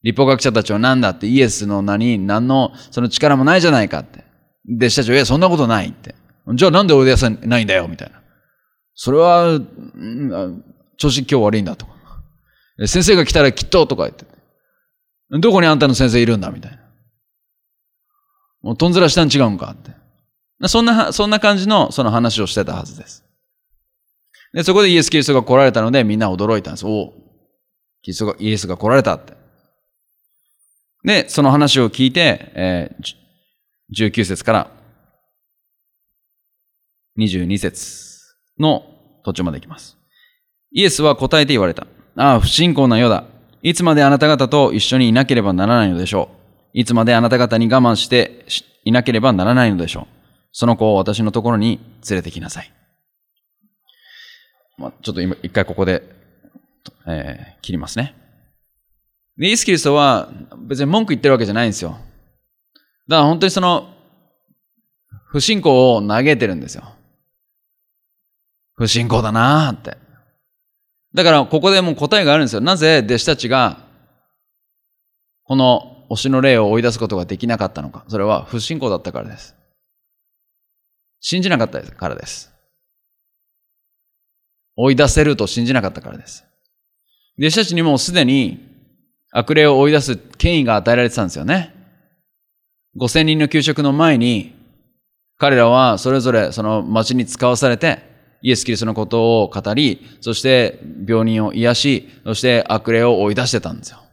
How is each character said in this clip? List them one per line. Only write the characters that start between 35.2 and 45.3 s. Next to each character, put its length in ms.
二 120
十 160
二 140
節 640
の 260
途 100
中 80
ま 100
で 60
い 20
き 80
ま 100
す。 200
イ 120
エ 40
ス 140
は 120
答 260
え 60
て 60
言 80
わ 60
れ 80
た。 120
「あ 200
あ、 40
不 80
信 260
仰 120
な 120
世 100
だ。 160
い 120
つ 80
ま 120
で 100
あ 60
な 80
た 100
方 200
と 240
一 80
緒 180
に 100
い 40
な 140
け 80